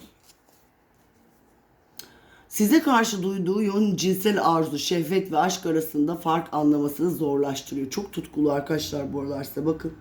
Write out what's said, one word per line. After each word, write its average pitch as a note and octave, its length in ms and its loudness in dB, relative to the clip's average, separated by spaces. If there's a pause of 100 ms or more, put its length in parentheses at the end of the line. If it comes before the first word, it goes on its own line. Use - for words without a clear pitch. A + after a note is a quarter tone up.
(2500)
Size B3+ 340 4
karşı A3+ 400 2
duyduğu F#3+ 400 0
yoğun G3+ 340 2
cinsel F#3+ 500 2
arzu, D#3+ 320 2
şehvet F3 540 0
ve D3+ 60 2
aşk F#3 280 0
arasında D#3 500 0
fark E3 380 -2
anlamasını D3 560 2
zorlaştırıyor. C#3 800 -2
Çok G3+ 220 -6
tutkulu D3+ 380 -2
arkadaşlar C#3+ 640 -4
bu C#3 80 -4
aralar C#3 240 -6
size C#3+ 220 -6
bakın. D#3+ 340 -2